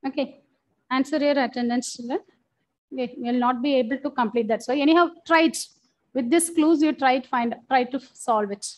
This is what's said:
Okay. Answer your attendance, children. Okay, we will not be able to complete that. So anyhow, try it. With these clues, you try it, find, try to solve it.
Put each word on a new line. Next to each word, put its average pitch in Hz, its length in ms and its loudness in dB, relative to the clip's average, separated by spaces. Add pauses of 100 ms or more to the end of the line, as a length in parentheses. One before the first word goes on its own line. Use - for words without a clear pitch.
Okay. 269 340 -6 (500)
Answer 277 280 0
your 285 200 2
attendance, 240 580 -2
children. 247 240 -6 (720)
Okay, 247 260 -8
we 240 140 -4
will 254 60 0
not 240 220 0
be 277 140 0
able 254 240 0
to 277 120 -6
complete 233 380 -2
that. 214 140 -2
So 247 100 -6
anyhow, 320 380 4 (160)
try 330 160 4
it. 302 160 0 (560)
With 247 160 -2
these 330 200 2
clues, 311 320 4
you 302 100 2
try 254 220 2
it, 262 120 -4
find, 240 280 -2 (140)
try 254 160 2
to 262 160 -6 (140)
solve 214 380 -2
it. 202 140 -10 (120)